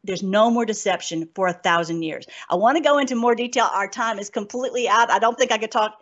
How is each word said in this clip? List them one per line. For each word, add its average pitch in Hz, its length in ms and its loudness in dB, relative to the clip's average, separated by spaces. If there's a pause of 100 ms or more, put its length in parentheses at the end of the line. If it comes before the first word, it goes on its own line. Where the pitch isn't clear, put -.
there's 190 180 -6
no 208 300 4
more 233 120 0
deception 180 680 -4
for 190 140 0
a 175 40 0
thousand 170 520 0
years. 156 220 -8 (220)
I - 60 -2
want 226 220 4
to 311 80 0
go 294 140 4
into 262 180 -2
more 233 180 2
detail. 240 380 0
Our 202 160 -4
time 226 320 -6
is 202 100 -12
completely 240 580 -4
out. 226 220 4
I 196 80 4
don't 226 180 2
think 247 140 2
I 226 80 0
could 220 140 -8
talk 214 300 -2